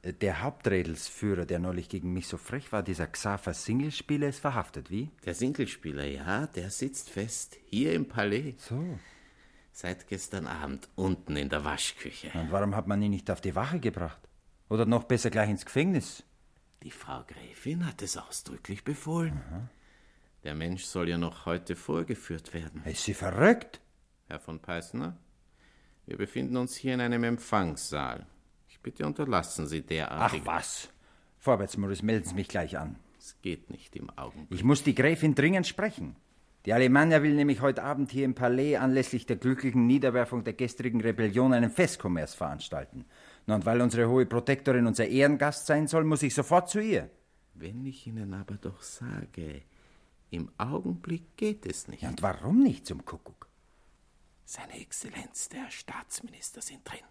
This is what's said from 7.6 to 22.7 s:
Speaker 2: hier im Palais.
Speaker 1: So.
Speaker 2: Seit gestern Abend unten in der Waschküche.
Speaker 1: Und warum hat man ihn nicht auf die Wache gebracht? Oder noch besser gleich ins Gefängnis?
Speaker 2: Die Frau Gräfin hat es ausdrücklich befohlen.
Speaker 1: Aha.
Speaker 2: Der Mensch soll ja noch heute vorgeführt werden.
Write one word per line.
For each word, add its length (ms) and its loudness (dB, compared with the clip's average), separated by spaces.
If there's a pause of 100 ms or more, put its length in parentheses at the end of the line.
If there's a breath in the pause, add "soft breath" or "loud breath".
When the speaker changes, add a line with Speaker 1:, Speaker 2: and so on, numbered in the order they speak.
Speaker 2:
hier 280 0
im 140 0
Palais. 500 -2
Speaker 1:
So. 400 -6 (760 soft breath)
Speaker 2:
Seit 340 -8
gestern 400 -6
Abend 480 -8
unten 400 -2
in 140 -2
der 160 0
Waschküche. 680 -6
Speaker 1:
Und 180 -2
warum 240 2
hat 120 -2
man 140 2
ihn 100 2
nicht 180 -2
auf 120 -2
die 140 -2
Wache 240 0
gebracht? 400 -2 (500)
Oder 160 2
noch 180 4
besser 260 2
gleich 200 4
ins 160 -2
Gefängnis? 580 0 (600)
Speaker 2:
Die 80 -16
Frau 360 -12
Gräfin 580 -6
hat 160 -8
es 160 -6
ausdrücklich 640 -10
befohlen. 680 -2
Speaker 1:
Aha. 200 -8 (720 soft breath)
Speaker 2:
Der 120 -6
Mensch 300 -4
soll 240 -2
ja 80 0
noch 280 -4
heute 300 -2
vorgeführt 800 -6
werden. 320 -10